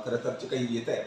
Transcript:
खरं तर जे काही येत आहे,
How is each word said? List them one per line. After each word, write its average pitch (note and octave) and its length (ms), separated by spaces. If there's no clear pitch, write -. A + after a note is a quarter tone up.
खरं A#2+ 180
तर B2+ 60
जे - 180
काही B2 220
येत A#2 200
आहे, - 180